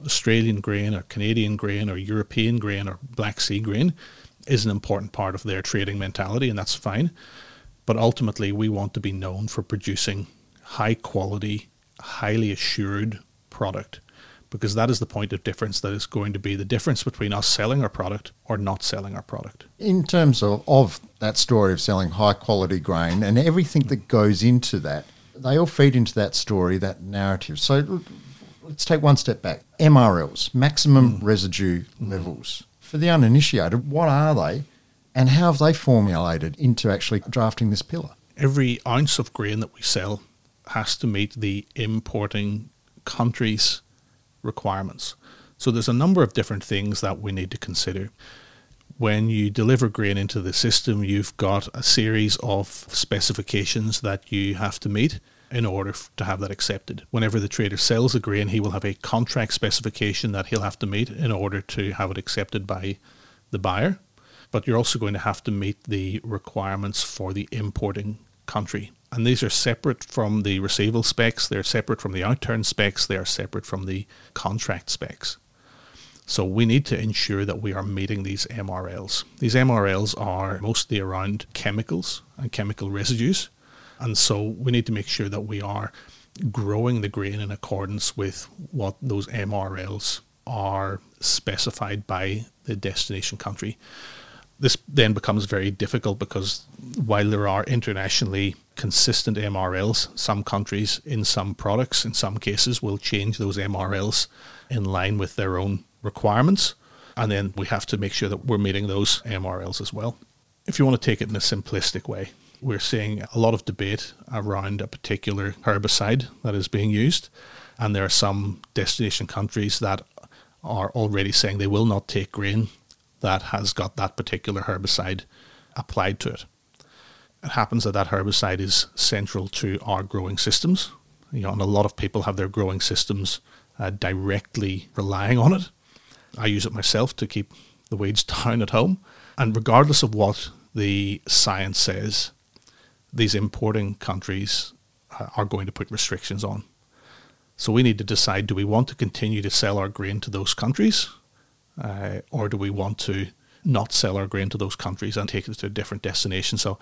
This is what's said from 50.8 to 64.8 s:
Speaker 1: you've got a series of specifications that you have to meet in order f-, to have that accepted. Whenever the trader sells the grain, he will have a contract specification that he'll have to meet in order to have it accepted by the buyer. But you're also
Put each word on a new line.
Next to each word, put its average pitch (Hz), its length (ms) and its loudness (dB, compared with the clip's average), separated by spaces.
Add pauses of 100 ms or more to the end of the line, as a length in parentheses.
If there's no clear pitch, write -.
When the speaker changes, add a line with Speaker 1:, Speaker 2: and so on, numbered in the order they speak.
Speaker 1:
you've 101 340 0
got 98 380 0
a 123 80 -8
series 110 540 4
of 101 320 -2
specifications - 1300 -2
that 101 280 -4
you 98 240 0
have 98 260 -2
to - 80 -4
meet 107 300 0 (320)
in 117 160 0
order 98 240 -2
f-, - 280 -12
to - 60 -4
have 92 140 -2
that 98 140 -6
accepted. - 580 -6
Whenever 110 300 2
the 101 80 -2
trader 101 280 -2
sells 117 360 2
the 123 80 2
grain, 101 280 -2
he 107 120 0
will 101 100 -2
have 95 140 -6
a 98 100 -4
contract 117 600 -2
specification 107 800 -2
that 98 140 -4
he'll 104 220 -2
have - 100 -8
to 113 80 -4
meet 104 240 -2
in 117 220 -2
order 98 280 -2
to 101 340 -4
have 95 180 -2
it 95 60 -6
accepted 98 460 -4
by 98 320 -6 (540)
the 110 80 -4
buyer. 104 400 0 (540)
But 110 140 -2
you're 117 100 2
also 117 220 2